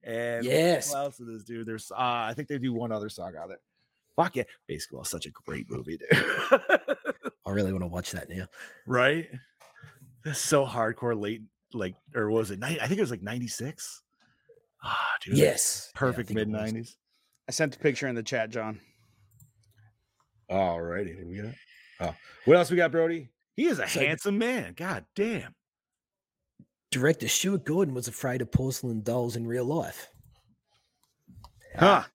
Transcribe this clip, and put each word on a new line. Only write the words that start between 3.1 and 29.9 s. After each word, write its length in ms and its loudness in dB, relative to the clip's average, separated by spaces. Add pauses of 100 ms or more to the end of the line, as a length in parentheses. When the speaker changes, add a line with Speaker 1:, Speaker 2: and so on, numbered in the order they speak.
Speaker 1:
on 100 -12
it. 80 -14 (580)
Fuck 180 2
yeah. 80 0 (240)
Basketball 360 -10
is 60 -6
such 180 -6
a 40 -14
great 380 -10
movie, 280 -8
dude. 140 -12
<laughs> 480 4 (840)
Speaker 2:
I 60 -6
really 220 0
wanna 140 -2
watch 240 -6
that 180 -8
now. 180 -8 (400)
Speaker 1:
Right? 420 2 (920)
That's 160 -6
so 260 4
hardcore 540 0
late, 240 -4 (300)
like, 220 -4 (200)
or 160 2
was 200 4
it 80 -8
ni-, 220 -2
I 60 -2
think 100 2
it 60 2
was, 80 0
like, 100 -6
ninety-six. 800 -8 (840)
Ah, 240 -2 (160)
dude, 140 2
Speaker 2:
Yes. 560 2
Yeah, 40 -14
I 20 -12
Speaker 1:
perfect 300 0
Speaker 2:
think 100 -2
it 80 0
was. 60 -4
Speaker 1:
mid-nineties. 440 -6 (500)
Speaker 3:
I 40 -10
sent 220 0
the 60 -18
picture 280 2
in 80 -2
the 80 -4
chat, 260 -2
John. 300 -6 (1700)
Speaker 1:
Alrighty, 680 -2
what 80 -14
do 60 -12
we 120 -8
got? 120 -10 (480)
Oh. 140 -4 (300)
What 120 10
else 120 6
we 80 4
got, 140 6
Brody? 380 0 (260)
He 120 2
is 120 2
a 80 -2
Speaker 2:
So 120 0
Speaker 1:
handsome 380 0
man. 380 -2
God 300 -6 (100)
damn. 400 -2 (1400)
Speaker 2:
Director 360 2
Stuart 380 0
Gordon 280 2
was 140 -4
afraid 340 -4
of 100 -6
porcelain 500 -4
dolls 340 -2
in 120 -6
real 180 -2
life. 420 -6 (1700)